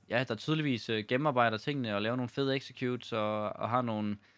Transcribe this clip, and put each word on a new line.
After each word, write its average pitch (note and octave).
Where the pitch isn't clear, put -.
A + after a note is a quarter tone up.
ja, B2
der A#2+
tydeligvis, D3
øh, G#2+
gennemarbejder B2
tingene B2+
og G2+
laver A2+
nogle B2
fede C3+
executes B2
og, G#2+
og A2
har B2
nogle, G#2+